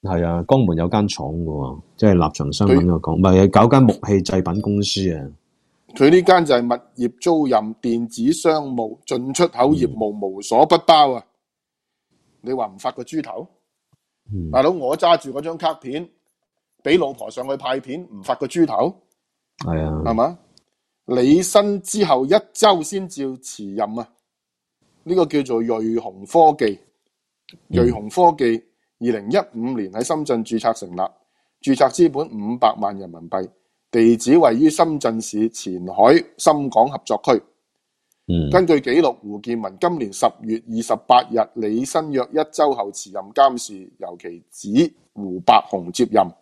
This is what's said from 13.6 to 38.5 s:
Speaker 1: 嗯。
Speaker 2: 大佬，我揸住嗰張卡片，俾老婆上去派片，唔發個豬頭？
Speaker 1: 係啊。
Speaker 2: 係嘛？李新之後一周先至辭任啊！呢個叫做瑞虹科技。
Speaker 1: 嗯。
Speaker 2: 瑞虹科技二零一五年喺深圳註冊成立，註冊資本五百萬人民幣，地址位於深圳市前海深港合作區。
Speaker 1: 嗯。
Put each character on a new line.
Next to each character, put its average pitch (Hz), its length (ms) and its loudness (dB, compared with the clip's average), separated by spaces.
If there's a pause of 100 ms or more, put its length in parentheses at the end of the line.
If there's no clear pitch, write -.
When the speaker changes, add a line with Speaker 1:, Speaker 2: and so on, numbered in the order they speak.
Speaker 1:
嗯。 87 200 -6
Speaker 2:
大 127 100 2
佬， 147 80 4
我 147 260 -4
揸 170 220 2
住 135 160 -10
嗰 139 80 -8
張 165 160 -10
卡 165 180 -4
片， 147 320 -10 (760)
俾 160 160 2
老 139 120 -2
婆 113 200 -14
上 127 180 -10
去 139 80 -4
派 135 220 -6
片， 131 220 -12 (120)
唔 101 80 -18
發 120 140 -4
個 139 100 -8
豬 165 220 2
頭？ 127 260 -2 (680)
Speaker 1:
係 80 240 -2
啊。 78 220 -4
Speaker 2:
係 117 80 0
嘛？ 139 240 -2 (680)
李 127 360 2
新 202 400 0
之 202 240 -2
後 135 200 0
一 151 80 0 (200)
周 190 300 2
先 190 240 -8
至 135 300 -8
辭 - 360 -16
任 107 240 -4
啊！ 117 100 -10 (960)
呢 170 120 -2
個 175 100 4
叫 143 160 -2
做 123 220 -2
瑞 113 340 -2
虹 101 280 -10
科 160 320 4
技。 104 220 -2 (880)
Speaker 1:
嗯。 - 80 -2
Speaker 2:
瑞 120 120 4
虹 107 200 -6
科 175 280 4
技 117 240 0 (380)
二 117 180 -2
零 104 140 -8
一 196 60 0 (200)
五 120 200 -6
年 98 160 -6
喺 113 100 -6
深 156 220 -4
圳 120 180 -2
註 113 160 -6
冊 113 140 -2
成 95 180 -12
立， 87 80 -12 (640)
註 135 140 0
冊 - 140 4
資 170 220 2
本 143 180 -6
五 110 280 -8
百 120 200 2
萬 101 200 -6
人 95 120 -14
民 82 80 -20 (120)
幣， 95 180 -6 (420)
地 117 280 6
址 127 200 2
位 139 180 4
於 151 140 4
深 156 300 -2
圳 113 220 -2
市 107 280 -4
前 92 380 -10
海 98 260 6 (240)
深 147 320 0
港 117 200 2
合 135 160 -10
作 110 180 -4
區。 120 180 2 (840)
Speaker 1:
嗯。 85 240 0